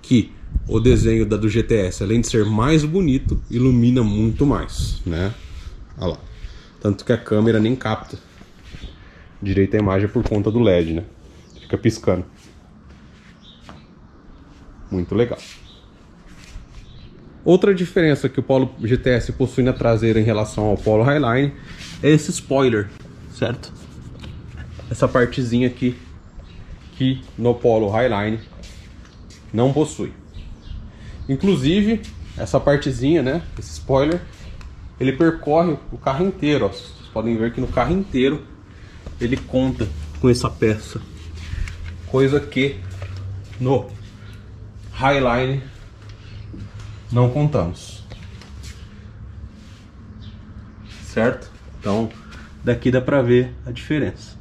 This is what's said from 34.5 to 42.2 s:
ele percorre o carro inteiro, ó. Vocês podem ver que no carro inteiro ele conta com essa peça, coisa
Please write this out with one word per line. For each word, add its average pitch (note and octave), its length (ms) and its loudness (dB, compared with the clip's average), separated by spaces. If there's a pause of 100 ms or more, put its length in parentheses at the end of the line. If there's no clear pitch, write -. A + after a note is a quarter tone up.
ele C3 120 2
percorre D#3+ 680 2 (120)
o A2+ 60 -8
carro C#3 300 0
inteiro, D3 400 0
ó. - 20 0
Vocês - 460 -12
podem A2+ 240 0
ver A#2 160 0
que C3 80 -4
no B2 60 -4
carro C3+ 260 2
inteiro D3+ 480 0 (760)
ele B2 200 -2
conta B2+ 500 -2 (320)
com B2+ 80 6
essa B2 220 4
peça, G#2+ 500 -2 (1080)
coisa C3+ 320 4